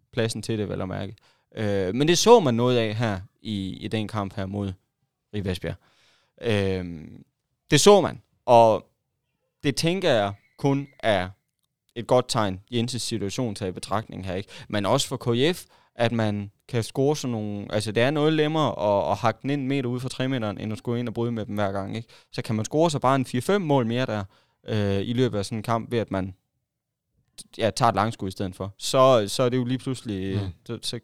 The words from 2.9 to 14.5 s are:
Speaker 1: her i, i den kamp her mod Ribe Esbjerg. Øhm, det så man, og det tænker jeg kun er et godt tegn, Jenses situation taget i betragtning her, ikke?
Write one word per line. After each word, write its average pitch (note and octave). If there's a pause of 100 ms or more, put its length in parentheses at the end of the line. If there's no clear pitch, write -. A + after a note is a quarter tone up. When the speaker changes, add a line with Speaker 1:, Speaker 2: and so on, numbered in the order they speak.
Speaker 1:
her A2 (220)
i, G2
i G2+
den G#2+
kamp G2+
her F#2+
mod G2 (600)
Ribe G2+
Esbjerg. - (680)
Øhm, F#2+ (460)
det D3
så G3+
man, F#2 (240)
og A2+ (760)
det C#3+
tænker F3+
jeg G#2 (260)
kun C#3 (120)
er F#2+ (680)
et A#2
godt B2+
tegn, G2 (120)
Jenses A#2+
situation G#2
taget F#2+
i F2
betragtning G2
her, F#2
ikke? G2 (200)